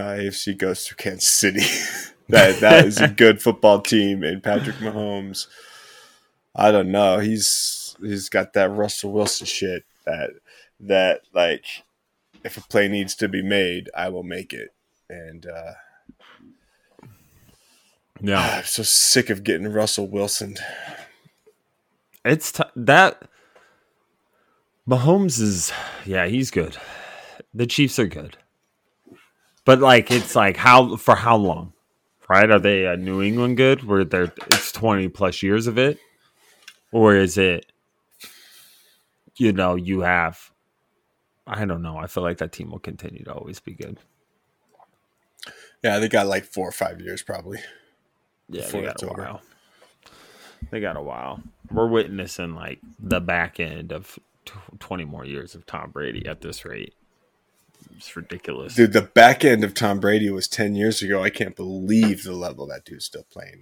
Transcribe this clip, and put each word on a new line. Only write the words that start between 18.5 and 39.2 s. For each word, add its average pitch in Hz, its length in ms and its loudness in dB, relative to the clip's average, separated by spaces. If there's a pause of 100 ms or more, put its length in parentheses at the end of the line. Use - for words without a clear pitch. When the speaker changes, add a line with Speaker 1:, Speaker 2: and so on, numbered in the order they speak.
Speaker 1:
I'm - 80 -8
so - 180 -6
sick - 480 2
of 98 120 -6
getting 101 240 -2
Russell 107 400 -2
Wilson. 101 480 -6 (1700)
Speaker 2:
It's 151 280 0
t-, - 120 -4 (120)
that 139 480 4 (1600)
Mahomes 139 540 2
is, 98 300 -2 (340)
yeah, 92 220 0
he's 123 240 -2
good. - 260 -4 (760)
The 117 120 -4
Chiefs 131 340 0
are 110 80 2
good. 76 300 -14 (1300)
But, 131 140 8
like, 127 320 6
it's 123 240 0
like, 101 220 2
how, 123 380 8
for - 200 4
how 113 200 2
long? 87 380 -2 (540)
Right? 101 240 6
Are 104 80 8
they 95 260 2
a 90 100 -2
New 95 280 -4
England 120 340 0
good 135 260 4
where 101 220 2
they're, 90 260 -2 (200)
it's - 200 -4
twenty 101 360 0
plus 92 340 -4
years 104 240 0
of 117 140 -2
it? 143 180 2 (960)
Or 107 240 6
is 95 240 2
it, 90 260 0 (1700)